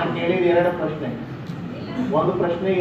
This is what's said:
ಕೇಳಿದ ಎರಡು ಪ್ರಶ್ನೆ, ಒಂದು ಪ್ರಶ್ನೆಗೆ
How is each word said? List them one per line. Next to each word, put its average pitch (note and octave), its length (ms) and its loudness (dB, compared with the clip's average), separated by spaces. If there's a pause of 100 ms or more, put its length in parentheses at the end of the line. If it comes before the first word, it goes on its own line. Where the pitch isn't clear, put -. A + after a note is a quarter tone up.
(160)
ಕೇಳಿದ F3 360 2
ಎರಡು F3 260 4
ಪ್ರಶ್ನೆ, D3+ 300 -4 (1080)
ಒಂದು F3 220 2
ಪ್ರಶ್ನೆಗೆ F3+ 400 2